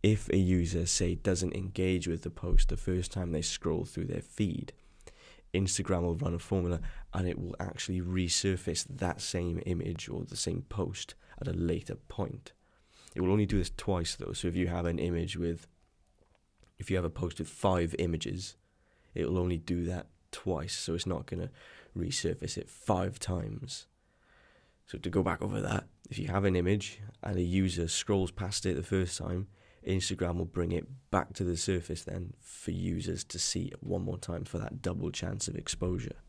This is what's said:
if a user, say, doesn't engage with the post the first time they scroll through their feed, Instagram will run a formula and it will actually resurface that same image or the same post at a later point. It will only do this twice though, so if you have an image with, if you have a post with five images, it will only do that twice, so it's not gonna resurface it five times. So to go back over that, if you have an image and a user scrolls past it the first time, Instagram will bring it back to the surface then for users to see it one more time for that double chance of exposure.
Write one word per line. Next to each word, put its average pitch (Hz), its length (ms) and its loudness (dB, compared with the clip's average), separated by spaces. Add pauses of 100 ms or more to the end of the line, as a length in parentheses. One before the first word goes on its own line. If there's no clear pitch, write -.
if 107 260 4
a - 80 4
user, 90 480 6
say, 87 300 2
doesn't 92 420 0
engage 92 500 0
with 82 160 -2
the - 80 -4
post - 380 8
the - 80 2
first 90 340 0
time 90 220 -2
they 78 100 2
scroll 80 440 0
through - 180 -6
their 85 160 -2
feed, - 540 -2 (800)
Instagram 92 480 2
will 85 140 2
run 85 180 0
a 85 40 -2
formula 87 420 0 (340)
and 92 120 0
it 87 120 -2
will - 200 -6
actually 92 440 -2
resurface 92 840 2
that 95 340 -2
same 87 420 0
image - 460 -2
or - 140 -4
the - 120 -10
same 87 320 -2
post 95 460 -4 (260)
at - 80 -4
a 85 40 -2
later 85 420 0
point. - 580 -8 (640)
It 90 80 0
will 92 100 6
only 104 140 6
do 104 100 2
this 90 180 2
twice 87 420 0
though, - 180 -6
so - 140 -2
if 85 60 0
you 90 120 4
have 87 180 0
an 85 140 2
image 85 360 0
with, 85 320 -2 (1120)
if - 140 -8
you 95 60 4
have 87 100 2
a 82 40 2
post - 280 -4
with 80 100 -4
five 87 500 4
images, 87 580 -2 (580)
it 78 120 0
will 90 120 2
only 90 180 2
do 87 300 -2
that 87 220 -4 (220)
twice, 82 440 -2
so - 200 -4
it's - 120 -2
not 90 180 -2
gonna 87 260 -4 (460)
resurface - 600 -2
it - 100 -10
five 95 500 -2
times. - 680 -6 (1000)
So - 120 -10
to 87 120 -4
go 95 120 4
back 87 200 2
over 101 200 -2
that, - 240 -2 (240)
if - 80 -6
you - 100 -4
have 98 160 2
an 92 100 6
image 92 460 2 (220)
and 95 140 -2
a 90 60 2
user 87 460 2
scrolls 95 420 2
past - 360 -4
it 85 80 2
the 80 80 -2
first 90 340 0
time, 90 320 -4 (380)
Instagram 90 500 2
will 87 80 0
bring 85 280 0
it 85 140 0 (240)
back - 240 2
to 98 100 -2
the 87 120 2
surface 85 480 -2
then 90 360 -6
for - 320 -8
users 87 520 -2
to - 140 -10
see - 280 0
it - 160 -10
one 90 200 -2
more 92 160 -2
time 87 260 -4
for - 140 -6
that - 240 -6
double - 280 -2
chance 98 380 -4
of - 80 -6
exposure. - 600 -4 (120)